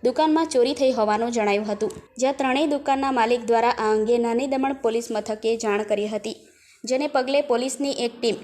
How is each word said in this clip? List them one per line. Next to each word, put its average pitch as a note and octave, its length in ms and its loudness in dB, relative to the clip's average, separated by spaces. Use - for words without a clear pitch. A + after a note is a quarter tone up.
દુકાનમાં D#4 480 2
ચોરી C4 280 2
થઈ C4 180 4
હોવાનું A3 380 0
જણાયું G#3 340 0
હતું, G#3 260 -4
જ્યાં C4+ 200 0
ત્રણેય C4+ 340 0
દુકાનના C#4 440 -2
માલિક A#3+ 300 2
દ્વારા A3+ 260 4
આ G#3+ 100 2
અંગે A3 300 2
નાની A#3 280 0
દમણ C4+ 300 0
પોલીસ A#3 320 0
મથકે G#3+ 360 -2
જાણ G#3 260 0
કરી G#3 240 0
હતી, G#3+ 200 -6
જેને C4 320 -2
પગલે C4+ 340 2
પોલીસની C4 420 -2
એક A#3 160 -4
ટીમ A#3 220 0